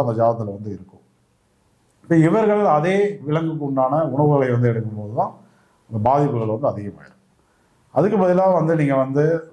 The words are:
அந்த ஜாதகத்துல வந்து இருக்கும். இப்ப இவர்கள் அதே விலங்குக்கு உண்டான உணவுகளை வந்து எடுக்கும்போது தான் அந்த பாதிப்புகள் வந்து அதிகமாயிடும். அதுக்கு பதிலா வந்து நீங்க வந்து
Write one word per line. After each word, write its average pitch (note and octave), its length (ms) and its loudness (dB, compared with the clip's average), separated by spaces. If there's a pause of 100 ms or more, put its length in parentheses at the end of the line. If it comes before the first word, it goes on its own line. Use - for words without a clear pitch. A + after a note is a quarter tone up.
அந்த A#2+ 160 -2
ஜாதகத்துல A#2 380 0
வந்து G#2 200 -12
இருக்கும். - 200 -20 (1120)
இப்ப E3 120 4
இவர்கள் G#3 460 4
அதே F#3+ 600 0
விலங்குக்கு D#3 380 -2
உண்டான C3+ 380 0
உணவுகளை C#3 480 2
வந்து A#2+ 220 2
எடுக்கும்போது G#2+ 400 -8
தான் F#3+ 220 -4 (520)
அந்த A2+ 220 -2
பாதிப்புகள் B2 480 0
வந்து C#3 100 -2
அதிகமாயிடும். G2+ 560 -10 (680)
அதுக்கு G#3 260 0
பதிலா F#3 360 2
வந்து E3 220 0
நீங்க C#3 200 0
வந்து C#3+ 580 0